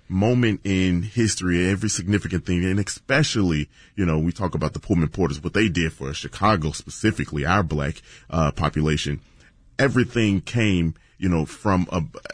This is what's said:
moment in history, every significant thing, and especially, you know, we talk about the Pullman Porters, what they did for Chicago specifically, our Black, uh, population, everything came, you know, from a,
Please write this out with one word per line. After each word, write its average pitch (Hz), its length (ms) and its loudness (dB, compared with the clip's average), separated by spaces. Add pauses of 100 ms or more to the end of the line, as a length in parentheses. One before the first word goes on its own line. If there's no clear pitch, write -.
moment 113 540 2
in 92 400 2
history, 95 680 0
every 101 200 0
significant 92 580 -2
thing, 90 180 0
and 92 140 0
especially, 101 920 0 (280)
you 95 100 0
know, 80 120 2
we 80 120 2
talk 90 240 -4
about 78 200 -2
the - 60 -6
Pullman 85 280 2
Porters, 73 340 -2
what 85 120 -8
they 107 140 2
did 80 240 0
for 67 220 -8
Chicago 95 560 0
specifically, - 760 -6
our 92 200 2
Black, 73 360 -4 (280)
uh, 78 240 0
population, 76 680 -2 (580)
everything 113 640 2
came, 92 540 0 (240)
you 92 100 -2
know, 80 180 2
from 92 440 0
a, 87 120 -2 (320)